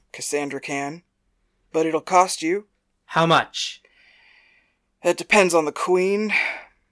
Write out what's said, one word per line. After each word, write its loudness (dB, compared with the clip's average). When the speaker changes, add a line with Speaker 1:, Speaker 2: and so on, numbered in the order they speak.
Speaker 1:
Cassandra -6
can. -8
But 2
it'll -2
cost 2
you." -2
Speaker 2:
"How 4
much?" 0
Speaker 1:
"It 0
depends 2
on 4
the -4
queen." 0